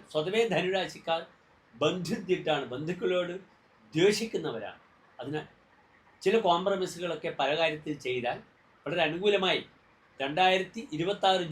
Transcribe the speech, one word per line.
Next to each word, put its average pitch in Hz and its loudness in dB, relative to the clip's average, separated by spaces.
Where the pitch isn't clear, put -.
സ്വതവേ 185 0
ധനുരാശിക്കാർ 170 0
ബന്ധുദ്ധിട്ടാണ്, 160 0
ബന്ധുക്കളോട് 175 -2
ദ്വേഷിക്കുന്നവരാണ്. 160 0
അതിനാൽ 147 -6
ചില 196 2
കോംപ്രമൈസുകളൊക്കെ 175 -2
പല 139 2
കാര്യത്തിൽ 156 -2
ചെയ്താൽ 127 -4
വളരെ 170 -2
അനുകൂലമായി 185 2
രണ്ടായിരത്തി 185 2
ഇരുപത്താറ് 185 2